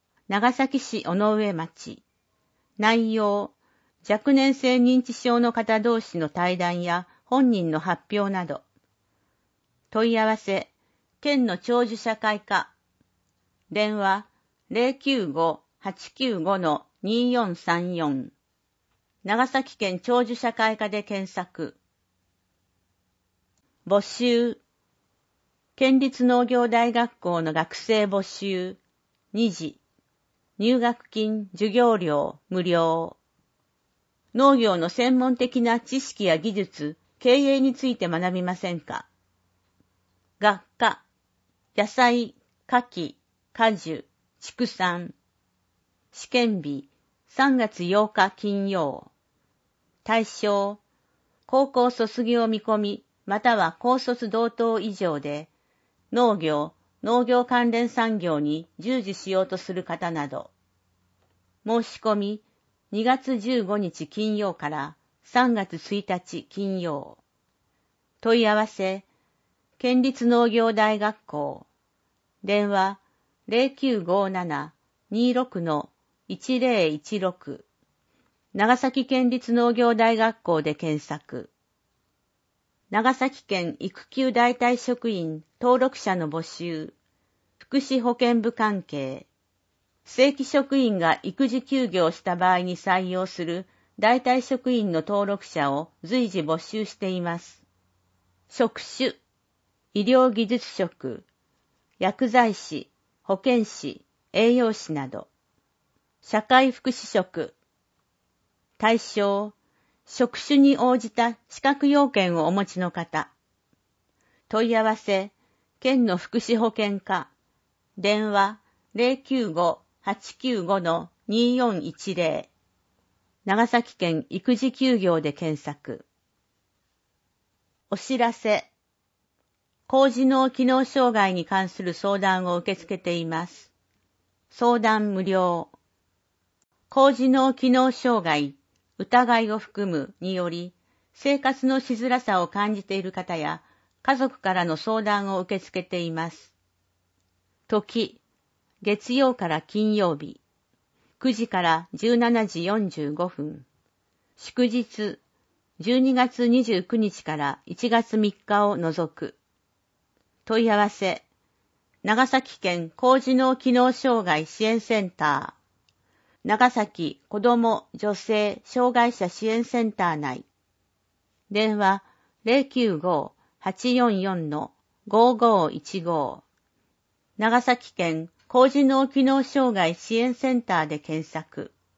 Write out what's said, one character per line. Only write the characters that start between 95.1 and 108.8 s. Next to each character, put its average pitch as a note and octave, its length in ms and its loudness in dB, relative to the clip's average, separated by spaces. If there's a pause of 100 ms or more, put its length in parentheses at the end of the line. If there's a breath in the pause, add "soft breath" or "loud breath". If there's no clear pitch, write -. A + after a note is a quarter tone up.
録 G3+ 160 -6
者 C#3+ 260 -2
を D3 220 -4 (100)
随 A3+ 280 0
時 F#3 100 -2
募 D#3 160 0
集 G#3+ 300 -8
し - 80 -18
て F#3+ 160 -6
い F#3 100 -4
ま E3+ 180 -4
す。 - 240 -20 (840)
職 - 320 -2
種、 - 320 -4 (800)
医 G#3 100 -2
療 B3+ 280 6
技 G#3+ 160 -2
術 A#3 200 -2
職、 - 600 -8 (720)
薬 G#3 320 -2
剤 A3+ 240 4
師、 - 360 -12 (320)
保 F#3+ 140 -2
健 A#3 300 2
師、 - 400 -14 (260)
栄 A3+ 220 4
養 A#3 180 2
士 - 220 -8
な C#3 140 -6
ど。 - 200 -12 (920)
社 G#3+ 200 -2
会 C4 300 4
福 - 160 -6
祉 - 180 -8
職。 - 480 -4 (1200)
対 A3+ 200 2